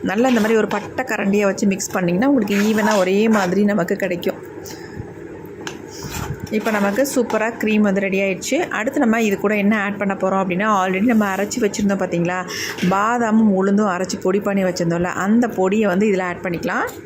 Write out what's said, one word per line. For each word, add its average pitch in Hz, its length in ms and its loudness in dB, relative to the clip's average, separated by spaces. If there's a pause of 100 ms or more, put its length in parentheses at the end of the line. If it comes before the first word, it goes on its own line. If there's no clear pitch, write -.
நல்லா 226 220 4
இந்த 226 120 4
மாதிரி 220 180 4
ஒரு 208 120 0
பட்டை - 380 -4
கரண்டியை 208 380 2
வச்சு 190 220 0
மிக்ஸ் 185 240 -4
பண்ணிங்கன்னா 180 360 2
உங்களுக்கு 208 240 2 (140)
ஈவனா 214 320 2
ஒரே 185 140 2 (200)
மாதிரி 190 260 2 (100)
நமக்கு 190 320 0
கிடைக்கும். 180 360 -4 (2250)
இப்ப 214 200 0
நமக்கு 202 360 2
சூப்பரா 220 340 0 (140)
க்ரீம் 214 280 2
வந்து 196 160 0
ரெடி 190 200 0
ஆயிடுச்சு. 196 340 -2 (200)
அடுத்து 277 260 0
நம்ம 226 220 2
இது 196 180 0
கூட 208 180 2
என்ன 214 220 4
ஆட் 202 160 -4
பண்ண 196 220 0
போறோம் 190 200 2
அப்படின்னா, 190 260 0 (100)
already 190 340 2
நம்ம 214 220 4
அரைச்சு 202 300 -2
வச்சிருந்தோம் 202 380 0
பார்த்தீங்களா, 175 360 -2 (560)
பாதாமும் 220 680 2
உளுந்தும் 202 320 2
அரைச்சு 185 320 -4
பொடி 196 240 2
பண்ணி 196 200 0
வச்சிருந்தோம்ல, 175 440 -2 (140)
அந்த 233 200 4 (120)
பொடியை 202 340 2
வந்து 208 180 2
இதுல 185 220 0
ஆட் 180 140 -10
பண்ணிக்கலாம். 185 380 -4 (200)